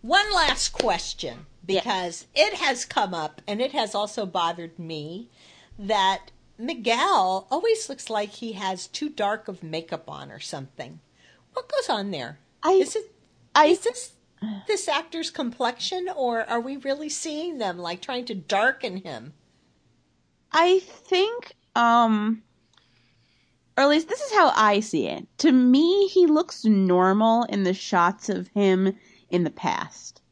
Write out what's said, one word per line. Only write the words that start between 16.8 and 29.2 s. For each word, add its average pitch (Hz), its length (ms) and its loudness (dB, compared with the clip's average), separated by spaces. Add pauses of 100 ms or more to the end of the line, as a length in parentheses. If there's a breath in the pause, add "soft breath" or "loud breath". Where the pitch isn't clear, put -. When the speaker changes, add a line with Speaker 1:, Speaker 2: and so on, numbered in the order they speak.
Speaker 1:
seeing 311 520 -8
them, 185 200 -4
like, 175 220 -8
trying 247 240 -8
to 233 100 -8
darken 202 640 -2
him? 147 340 -12 (1200)
Speaker 2:
I 359 280 4
think, 415 720 -4 (220)
um, 226 680 4 (1400)
or 269 80 4
at 285 40 6
least 320 200 2
this 466 120 -4
is 539 120 -8
how 349 220 6
I 208 260 4
see 147 260 -2
it. - 200 -8 (120)
To 233 120 6
me, 294 560 6
he 370 180 6
looks 302 400 2
normal 196 800 4
in 202 200 -2
the 185 100 2
shots 185 540 0
of 185 220 -4
him 196 480 2 (320 soft breath)